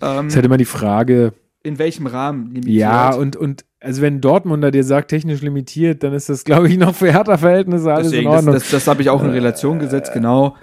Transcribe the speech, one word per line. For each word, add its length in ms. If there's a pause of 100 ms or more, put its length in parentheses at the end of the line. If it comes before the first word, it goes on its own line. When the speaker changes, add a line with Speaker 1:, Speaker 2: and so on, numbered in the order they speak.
Speaker 1:
Ähm, 260
Speaker 2:
Ist 80
halt 100
immer 120
die 80
Frage, 680 (300)
Speaker 1:
in 160
welchem 280
Rahmen 460
limitiert? 260
Speaker 2:
ja, 340
und, 220
und 300 (160)
also 200
wenn 200
Dortmunder 500
dir 120
sagt, 260
technisch 320
limitiert, 640
dann 100
ist 160
das, 160
glaub 200
ich, 120
noch 180
für 160
Hertha-Verhältnisse 840
alles 180
Speaker 1:
Deswegen, 180
Speaker 2:
in 60
Ordnung. 200
Speaker 1:
das, 80
das, 80
das 160
hab 120
ich 100
auch 140
in 60
Speaker 2:
Äh, 40
Speaker 1:
Relation 460
gesetzt, 340
genau. 500